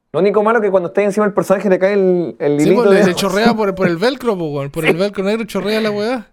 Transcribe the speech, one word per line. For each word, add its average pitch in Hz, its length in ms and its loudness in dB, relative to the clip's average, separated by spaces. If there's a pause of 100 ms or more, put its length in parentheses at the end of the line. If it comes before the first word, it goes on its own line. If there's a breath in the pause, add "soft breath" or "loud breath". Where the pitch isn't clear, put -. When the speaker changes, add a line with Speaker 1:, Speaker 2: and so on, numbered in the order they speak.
(120)
Speaker 1:
Lo 147 80 -2
único 208 220 2
malo 226 160 2
es 208 60 0
que 196 60 0
cuando 180 180 0
estáis 202 180 0
encima 208 200 0
del 196 80 -2
personaje 190 340 0
le 185 100 4
cae 190 140 2
el, 180 460 0
el 147 220 0
Speaker 2:
Sí, 156 80 2
Speaker 1:
hilito 240 160 4
Speaker 2:
pues, 196 100 6
le, 180 80 4
Speaker 1:
de 190 60 4
Speaker 2:
le 180 60 0
chorrea 196 400 0
por, 202 200 -2
por 180 120 -2
el 170 100 0
velcro, 233 400 -2
po, 165 100 -6
weón. 143 240 -6
Por 160 160 -6
el 185 60 2
Speaker 1:
Sí. 165 60 0
Speaker 2:
velcro 196 240 -2
negro 220 220 -2
chorrea 208 360 -4
la 214 100 -2
weá. 214 420 -6